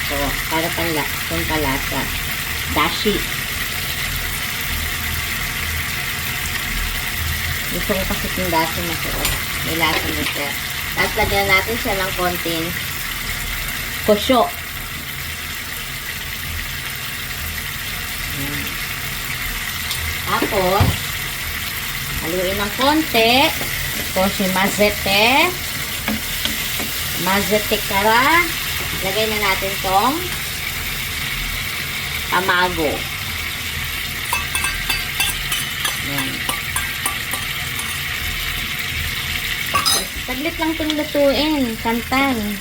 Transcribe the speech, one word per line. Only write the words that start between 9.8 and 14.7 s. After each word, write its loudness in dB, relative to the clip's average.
lasa 2
na 0
siya. -2
Tapos 2
lagyan 4
natin 4
siya 0
ng 0
konting 0
kosyo. 6